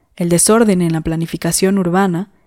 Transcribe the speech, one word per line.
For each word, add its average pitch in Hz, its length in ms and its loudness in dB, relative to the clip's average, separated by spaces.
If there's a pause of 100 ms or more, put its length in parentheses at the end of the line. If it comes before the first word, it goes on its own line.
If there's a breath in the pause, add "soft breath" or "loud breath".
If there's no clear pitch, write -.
(160)
el 175 100 -2
desorden 196 540 2
en 170 100 0
la 160 80 -2
planificación 170 760 -2
urbana 185 560 -2 (140)